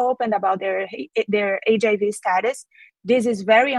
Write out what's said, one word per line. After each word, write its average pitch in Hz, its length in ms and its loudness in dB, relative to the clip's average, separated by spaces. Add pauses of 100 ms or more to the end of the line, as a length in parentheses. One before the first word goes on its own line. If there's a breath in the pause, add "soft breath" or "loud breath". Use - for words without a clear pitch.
open 254 200 -2 (100)
about 190 240 0
their, 190 160 -2 (560)
their 202 160 0 (300)
H 233 120 0
I - 80 0
V - 20 -2 (180)
status. 202 360 -2 (540 soft breath)
This 247 120 2 (100)
is 196 60 -6 (160)
very 262 240 4